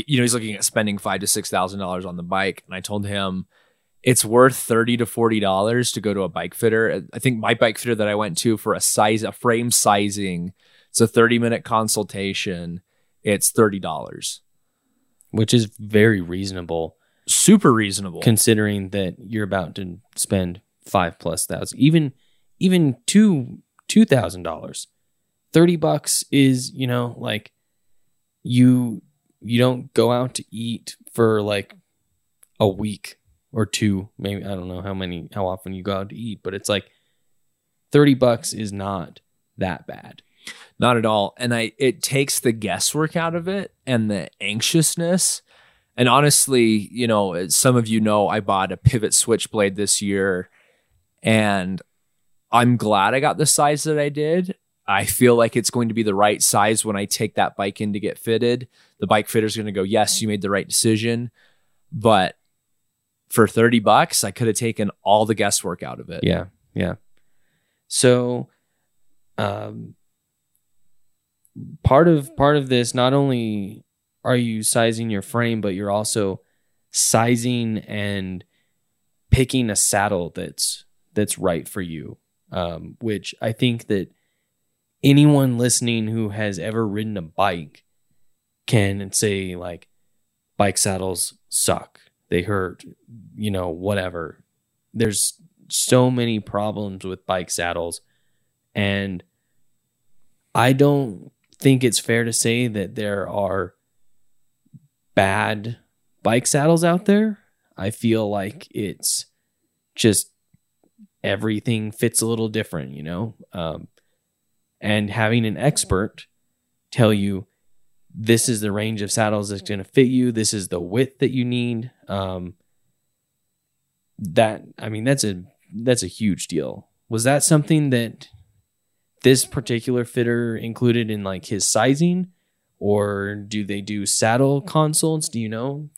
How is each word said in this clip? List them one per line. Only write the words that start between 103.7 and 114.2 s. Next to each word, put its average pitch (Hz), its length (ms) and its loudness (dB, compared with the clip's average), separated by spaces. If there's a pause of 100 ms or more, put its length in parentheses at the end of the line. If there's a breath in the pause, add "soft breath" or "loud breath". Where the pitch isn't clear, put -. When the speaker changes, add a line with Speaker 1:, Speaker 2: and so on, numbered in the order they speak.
Speaker 2:
bad 107 640 0 (420)
bike 117 240 2
saddles 160 380 2
out 175 220 2
there. 208 340 2 (360)
I 95 140 -6
feel 110 400 0
like 104 400 -6
it's - 560 -6 (680)
just - 360 2 (920)
everything 107 680 -4
fits 117 300 -2
a 113 60 0
little 113 220 -2
different, 87 440 -8
you 71 80 -14
know? 87 320 -8 (180)
Um, 82 360 -8 (920)